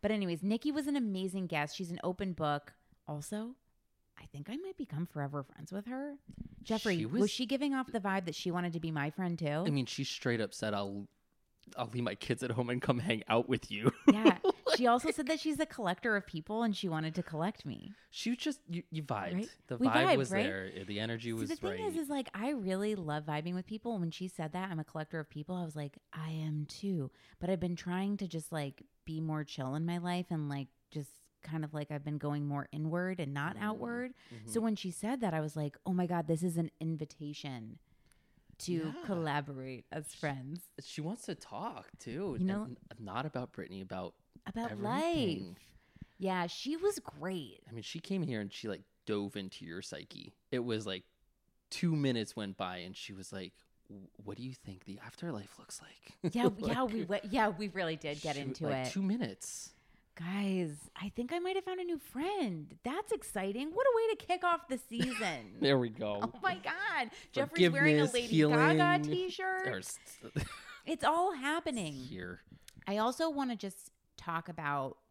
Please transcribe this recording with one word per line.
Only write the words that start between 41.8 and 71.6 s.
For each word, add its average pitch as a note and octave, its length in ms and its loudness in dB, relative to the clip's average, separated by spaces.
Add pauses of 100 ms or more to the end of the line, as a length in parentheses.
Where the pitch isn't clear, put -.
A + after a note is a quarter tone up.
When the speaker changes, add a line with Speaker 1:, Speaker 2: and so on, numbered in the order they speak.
Speaker 2:
too. D3 400 -4
Speaker 1:
You F3+ 80 4
know G3+ 180 0
Speaker 2:
and B2 120 -10 (140)
n-, - 140 -14
not G#2+ 220 -4
about B2+ 260 -4
Britney, F#2+ 300 -8
about F#2 320 -8 (320)
Speaker 1:
About A3+ 260 -4
Speaker 2:
everything. A#3 760 0
Speaker 1:
life. F3 80 -14 (600)
Yeah, F#3 300 0
she C#4+ 280 -4
was F4 220 2
great. D3+ 720 -8
Speaker 2:
I G#2+ 40 -14
mean, A2+ 100 -8
she - 180 -8
came F#3+ 240 0
here B2 160 0
and G2+ 120 -4
she, - 160 -8
like, G2 140 -4 (240)
dove G2+ 300 0
into F#2+ 280 -8
your E2 180 -8
psyche. - 520 -12 (160)
It B2+ 100 2
was, A2+ 260 0
like, F#2+ 180 -4 (680)
two E3+ 260 2
minutes B2+ 400 2
went G2+ 200 -4
by F#2 220 -2
and F2+ 180 -8
she - 160 -10
was F#2+ 200 -12
like, F#2+ 200 -6 (360)
"W-, G2 200 -16 (160)
what G2+ 120 -8
do A2+ 60 -10
you C3 100 -8
think F#2+ 320 -12
the F#2+ 200 -10
afterlife A#2 540 -8
looks - 220 -14
like?" - 520 -8
<laughs> - 20 -10
Speaker 1:
Yeah, A#3+ 100 2 (140)
Speaker 2:
Like, A3 160 2
Speaker 1:
yeah, B3 100 2
we A3 200 0
went, G3 220 -2
yeah, G#3+ 220 4
we G3+ 200 -2
really E3+ 280 0
did D3+ 240 -4
get D3+ 160 -2
Speaker 2:
she C#3+ 60 -4
w-, C3+ 60 -2
Speaker 1:
into C3 180 -4
Speaker 2:
like, C3 220 0
Speaker 1:
it. - 40 -4
Speaker 2:
two G3 100 0
minutes. F#3+ 680 -2 (440)
Speaker 1:
Guys, F#3 580 0 (280)
I G3+ 80 -6
think B3 240 -4
I E4+ 60 0
might F#4 180 0
have F#4+ 80 0
found F#4 160 -4
a F4+ 40 -2
new F4 140 0
friend. C4 760 -2 (100)
That's D#4+ 280 -2
exciting. G#3+ 600 -2
What A#4+ 140 4
a B4 100 8
way A4+ 180 4
to - 120 -12
kick F4+ 180 2
off E4+ 240 2
the B3+ 100 -2 (120)
season. G#3+ 640 -2
Speaker 2:
<laughs> - 40 -4
There C#3 180 8
we A#2+ 100 4
go. G#2+ 340 -2
Speaker 1:
Oh A#3 200 -4
my F#4 140 2
God. E4 540 -2 (220)
Jeffrey's C4+ 380 6
wearing D3+ 280 8
a D3 80 8
Speaker 2:
Forgiveness, - 260 2
Speaker 1:
Lady D#3 220 8
Gaga - 520 8
Speaker 2:
healing, F4+ 220 0
Speaker 1:
t-shirt. F#4 400 -2
Speaker 2:
or G2 100 -2
s-, - 200 -8 (360)
<laughs> - 520 -6
Speaker 1:
It's D4+ 180 -2
all E4+ 300 6
happening. C4+ 640 0